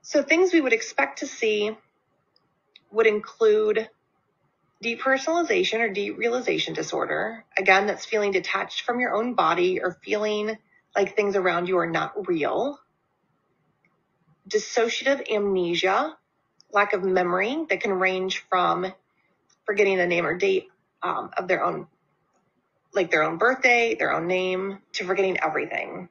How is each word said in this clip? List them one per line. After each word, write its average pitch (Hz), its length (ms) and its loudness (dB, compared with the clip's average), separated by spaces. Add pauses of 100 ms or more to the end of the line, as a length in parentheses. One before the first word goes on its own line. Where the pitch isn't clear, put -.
So - 220 0
things 349 320 4
we 320 80 6
would 254 100 2
expect - 460 -2
to 285 80 -6
see 214 500 -2 (1120)
would 220 160 2
include 214 840 2 (920)
depersonalization 240 1000 0
or 226 120 0
derealization 208 800 -2
disorder. 175 720 -4 (140)
Again, 190 280 4
that's 196 200 -6
feeling 208 260 0
detached 190 540 -4
from 240 140 -2
your 240 140 -2
own 233 200 0
body 175 480 2
or 180 200 -4
feeling 208 540 -2 (400)
like 196 180 0
things 202 220 2
around 180 320 0
you 185 80 2
are 170 140 0
not 180 360 -4
real. 175 520 0 (1700)
Dissociative 233 800 0
amnesia, 196 880 0 (560)
lack 202 220 2
of 190 100 -2
memory 190 640 0
that 185 140 -2
can 202 100 -2
range 185 560 -2
from 180 420 0 (760)
forgetting 196 320 2
the 175 80 2
name 175 180 0
or 180 140 -2
date, 190 300 0 (340)
um, - 340 -4
of 180 120 -6
their 180 140 0
own, 170 240 -4 (1080)
like, 185 160 0
their 156 140 4
own 165 120 -2
birthday, 233 580 4
their 135 200 -2
own 165 120 -2
name, 185 520 -2 (160)
to 202 100 -4
forgetting 185 340 0
everything. - 720 -4